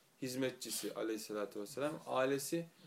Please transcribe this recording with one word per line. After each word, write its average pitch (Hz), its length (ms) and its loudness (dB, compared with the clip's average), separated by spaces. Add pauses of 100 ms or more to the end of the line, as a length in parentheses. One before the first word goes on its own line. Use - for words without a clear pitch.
(220)
Hizmetçisi 127 720 0
aleyhissalatü 107 680 -2
vesselam. 139 440 -2
Ailesi 135 600 2 (220)